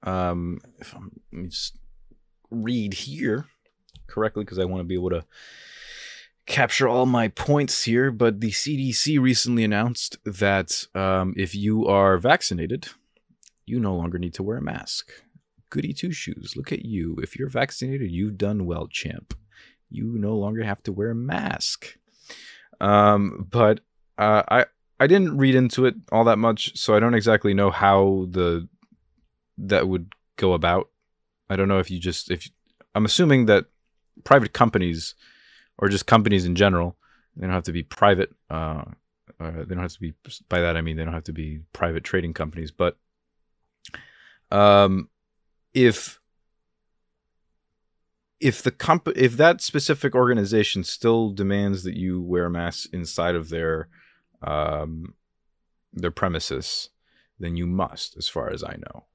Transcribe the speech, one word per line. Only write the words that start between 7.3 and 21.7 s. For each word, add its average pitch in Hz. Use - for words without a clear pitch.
here. 123
But 113
the 110
C 143
D 135
C 147
recently 123
announced 110
that, 98
um, 95
if 95
you 107
are 98
vaccinated, 101
you 117
no 101
longer 87
need 87
to -
wear 107
a 139
mask. -
Goody -
two 170
shoes. -
Look -
at -
you. 87
If -
you're 139
vaccinated, 131
you've 98
done 101
well, 80
champ. -
You 113
no 104
longer 107
have 101
to 107
wear 101
a 117
mask. -